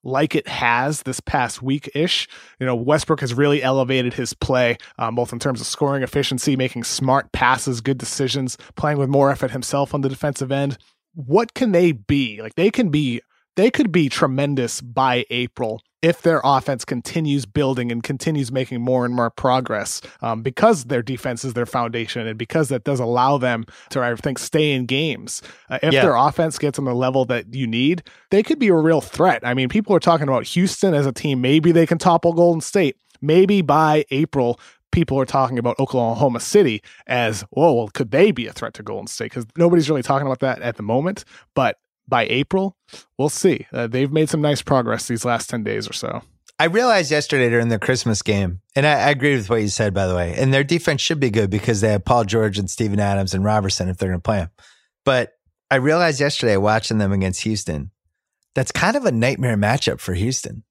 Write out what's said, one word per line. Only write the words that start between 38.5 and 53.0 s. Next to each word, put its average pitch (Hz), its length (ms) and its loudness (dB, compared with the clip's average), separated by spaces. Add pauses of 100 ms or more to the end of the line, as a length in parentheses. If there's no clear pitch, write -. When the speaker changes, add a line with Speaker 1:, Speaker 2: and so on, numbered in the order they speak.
Speaker 1:
threat 113 220 -10
to - 100 -18
Golden 107 240 -10
State?" - 240 -10
'Cause 117 140 -8 (100)
nobody's 170 340 4
really 139 140 0
talking 139 240 0
about 131 120 -4
that 131 220 -2
at 120 140 -6
the 107 80 -10
moment. 139 400 -2 (320)
But 123 200 2 (340)
by 120 200 2
April, 190 440 -2 (440)
we'll 143 100 2
see. - 420 0
Uh, 120 160 -4
they've 131 240 -2
made 156 200 0
some 156 100 -2
nice 147 220 0
progress 113 440 0
these 120 200 -4
last 117 240 -2
ten 117 120 -6
days 107 240 -6
or - 60 -14
so. - 300 -8 (360)
Speaker 2:
I 151 60 4
realized 190 460 2
yesterday 143 400 2
during 117 180 2
the 113 100 0
Christmas 117 440 0
game, 95 400 -2 (120)
and 135 120 2
I, 151 60 4
I 139 180 2
agree 139 260 2
with 104 140 -4
what 113 100 2
you 104 80 0
said, 104 240 0
by 95 140 0
the 92 100 0
way, 85 180 -2
and 135 200 2
their 139 100 4
defense 156 380 -2
should 151 180 -2
be 135 80 2
good 104 220 2
because 104 320 0
they 110 80 4
have 104 160 -2
Paul 120 180 4
George 107 340 0
and 95 120 -4
Steven 104 280 -2
Adams 98 360 0